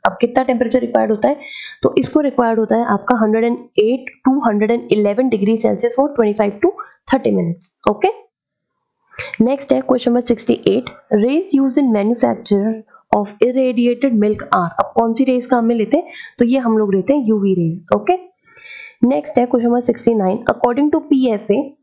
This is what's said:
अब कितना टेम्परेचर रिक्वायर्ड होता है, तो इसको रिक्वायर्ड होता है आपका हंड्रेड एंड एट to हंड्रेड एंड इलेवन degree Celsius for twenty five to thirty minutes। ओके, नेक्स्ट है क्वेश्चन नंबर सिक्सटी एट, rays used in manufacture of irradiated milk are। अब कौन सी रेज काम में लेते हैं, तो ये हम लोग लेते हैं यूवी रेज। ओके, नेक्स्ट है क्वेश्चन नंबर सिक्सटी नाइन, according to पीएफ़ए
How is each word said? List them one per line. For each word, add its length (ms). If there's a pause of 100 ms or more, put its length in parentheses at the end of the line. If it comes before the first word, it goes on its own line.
अब 140
कितना 220
टेम्परेचर 380
रिक्वायर्ड 320
होता 160
है, 80 (460)
तो 160
इसको 220
रिक्वायर्ड 400
होता 160
है 80
आपका 320
हंड्रेड 280
एंड 140 (200)
एट 500
to 180
हंड्रेड 240
एंड 200
इलेवन 400
degree 260
Celsius 340 (100)
for 80
twenty 260
five 180
to 160 (460)
thirty 160
minutes। 600
ओके, 180 (1400)
नेक्स्ट 280
है 80
क्वेश्चन 300
नंबर 100
सिक्सटी 340
एट, 300 (300)
rays 480
used 220
in 120
manufacture 760 (440)
of 120 (180)
irradiated 680
milk 260
are। 380
अब 180
कौन 180
सी 100
रेज 220
काम 180
में 100
लेते 220
हैं, 100 (320)
तो 60
ये 140
हम 200
लोग 160
लेते 220
हैं 100
यूवी 280
रेज। 400
ओके, 200 (960)
नेक्स्ट 300
है 80
क्वेश्चन 220
नंबर 120
सिक्सटी 340
नाइन, 360
according 440
to 80
पीएफ़ए 800